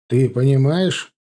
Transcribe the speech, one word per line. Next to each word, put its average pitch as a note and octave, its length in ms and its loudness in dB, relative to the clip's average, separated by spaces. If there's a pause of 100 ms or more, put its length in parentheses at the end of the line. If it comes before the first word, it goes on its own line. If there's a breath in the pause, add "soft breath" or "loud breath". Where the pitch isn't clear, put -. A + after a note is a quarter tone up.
"Ты B2 200 0
понимаешь, C#3 920 0